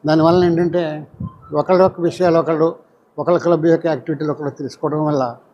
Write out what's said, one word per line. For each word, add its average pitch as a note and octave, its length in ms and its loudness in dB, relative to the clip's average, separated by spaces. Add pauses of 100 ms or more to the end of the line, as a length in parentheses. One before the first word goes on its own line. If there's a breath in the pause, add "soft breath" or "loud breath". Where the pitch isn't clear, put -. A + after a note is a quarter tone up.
దానివల్ల D#3+ 380 4
ఏంటంటే, E3 600 -2 (460)
ఒకళ్ళ F3+ 300 2
యొక్క F#3 180 2
విషయాలు E3+ 380 2
ఒకళ్ళు, D#3+ 360 0 (440)
ఒకళ్ళ E3 200 0
క్లబ్ E3 280 0
యొక్క E3 200 2
యాక్టివిటీలు D3+ 440 -4
ఒకళ్ళు D3 200 -6
తెలుసుకోవడం D3+ 540 -6
వల్ల C3 320 -2 (160)